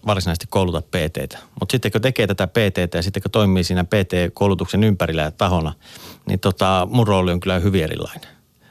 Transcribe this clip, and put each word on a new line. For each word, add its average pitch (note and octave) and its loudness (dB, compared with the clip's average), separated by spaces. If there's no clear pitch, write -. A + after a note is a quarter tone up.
varsinaisesti F#2 -2
kouluta F2+ 0
P - -8
T:tä. - -8
Mut - -4
sitten A#2 -2
kun A2 0
tekee A#2+ 2
tätä F#2+ 0
P - -10
T:tä F2 -2
ja E2+ 0
sitten G2 -4
kun - -6
toimii F#2+ 4
siinä F2+ 0
P - -8
T-koulutuksen F#2 0
ympärillä E2+ 2
ja D2+ -2
tahona, E2+ 0
niin F#2+ -2
tota, F#2+ 2
mun A#2 4
rooli F#2 2
on F2 0
kyllä F#2 0
hyvin F#2 2
erilainen. - -8